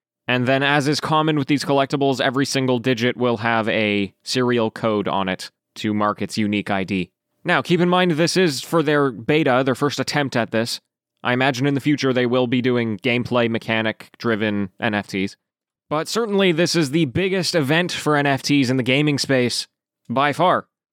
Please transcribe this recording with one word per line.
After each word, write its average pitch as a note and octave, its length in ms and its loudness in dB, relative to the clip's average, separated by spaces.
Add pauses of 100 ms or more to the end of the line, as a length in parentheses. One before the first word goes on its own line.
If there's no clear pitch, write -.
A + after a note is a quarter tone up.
(260)
And B2 220 0
then, C3+ 160 2
as C#3+ 240 2
is D3 140 0
common D#3 360 0
with C#3 120 -2
these C#3+ 160 0
collectibles, C#3 560 0
every C3+ 240 0
single B2+ 340 0
digit A#2+ 380 0
will A#2+ 180 0
have A2+ 320 0
a G#2 460 0 (100)
serial B2 480 0
code G#2 380 -2
on F#2+ 180 -2
it - 240 -6 (240)
to G#2+ 180 -4
mark G#2 280 0
its G2+ 160 -6
unique G#2 340 -2
I F#2+ 140 -2
D. F2+ 260 -4 (320)
Now, E3 180 0
keep E3 200 2
in F3 80 2
mind, F3+ 220 2
this D#3+ 260 0
is D#3 240 0
for E3 200 0
their C#3+ 300 2
beta, C3+ 540 2
their C3 100 0
first C#3+ 240 -2
attempt C3+ 380 -2
at A2+ 140 0
this. A#2 280 -2 (420)
I A#2+ 120 -2
imagine C3 340 0
in C#3+ 60 0
the C3+ 80 -2
future C3+ 320 0
they B2 120 2
will B2+ 220 2
be B2 140 0
doing A#2 360 0
gameplay A#2 520 0
mechanic-driven A2 1200 -2 (100)
N A2+ 140 -2
F G2+ 140 -4
Ts. G2 280 -4 (540)
But D3+ 180 -4
certainly, G3+ 460 0
this D#3+ 200 2
is D#3 180 2
the E3 120 2
biggest F3+ 500 -2
event D#3+ 380 0
for - 240 0
N C#3+ 120 2
F C3+ 160 0
Ts C#3 260 2
in C3 80 2
the B2+ 40 0
gaming C#3 360 2
space B2 500 0 (420)
by C3+ 220 0
far. D3 380 0 (240)